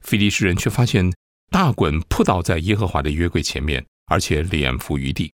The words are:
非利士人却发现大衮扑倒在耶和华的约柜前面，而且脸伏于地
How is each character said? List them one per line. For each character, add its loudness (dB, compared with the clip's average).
非 0
利 4
士 0
人 2
却 0
发 2
现 2
大 2
衮 0
扑 2
倒 2
在 0
耶 0
和 0
华 -2
的 -2
约 0
柜 -2
前 -4
面， -2
而 2
且 0
脸 0
伏 -6
于 -4
地 -6